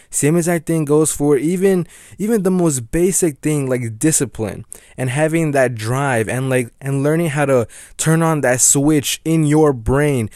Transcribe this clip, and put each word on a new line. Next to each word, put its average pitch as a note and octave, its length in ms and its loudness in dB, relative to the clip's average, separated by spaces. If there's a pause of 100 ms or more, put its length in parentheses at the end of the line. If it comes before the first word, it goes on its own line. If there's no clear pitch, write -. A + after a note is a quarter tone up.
(120)
Same D3+ 260 0
exact E3+ 300 -2
thing D#3+ 180 -2
goes D3 260 2
for D3 240 2
even, F3+ 520 0 (320)
even G#3+ 240 0
the F#3+ 80 2
most D#3+ 400 0
basic E3+ 480 0
thing D3 280 -2
like B2 300 -4
discipline A2+ 680 -2 (300)
and C3 140 -4
having D#3 400 0
that C3 240 2
drive A#2 560 -2
and, B2+ 180 -4
like, B2+ 320 -2
and C3+ 220 -4
learning D#3+ 280 0
how C#3+ 160 -2
to B2+ 220 2 (300)
turn D#3+ 240 0
on D#3+ 200 0
that B2+ 200 2
switch D3 640 2
in D#3+ 200 2
your D3+ 280 4
brain B2 640 0